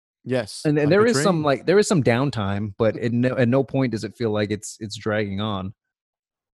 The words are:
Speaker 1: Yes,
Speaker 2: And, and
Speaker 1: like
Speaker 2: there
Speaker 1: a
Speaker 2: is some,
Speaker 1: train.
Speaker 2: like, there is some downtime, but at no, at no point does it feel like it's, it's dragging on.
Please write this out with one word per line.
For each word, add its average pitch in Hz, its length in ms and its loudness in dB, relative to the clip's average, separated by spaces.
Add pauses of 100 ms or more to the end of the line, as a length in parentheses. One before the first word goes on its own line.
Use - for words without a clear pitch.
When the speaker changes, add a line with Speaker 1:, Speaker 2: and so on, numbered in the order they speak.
(240)
Speaker 1:
Yes, 120 420 -4
Speaker 2:
And, 151 120 2
and 147 100 2
Speaker 1:
like - 40 4
Speaker 2:
there 208 140 4
Speaker 1:
a 240 40 4
Speaker 2:
is 139 120 2
some, 180 160 2
Speaker 1:
train. 151 60 -2
Speaker 2:
like, 135 220 0
there 185 140 4
is 208 80 2
some 165 160 2
downtime, 110 760 0
but 110 200 2
at 117 140 -4
no, 123 240 0
at 123 140 2
no 135 140 4
point 135 300 -2
does 107 100 -4
it 101 120 -10
feel 117 160 -2
like 104 200 0
it's, - 280 -8
it's 107 160 -10
dragging 104 460 -4
on. 101 320 -6 (880)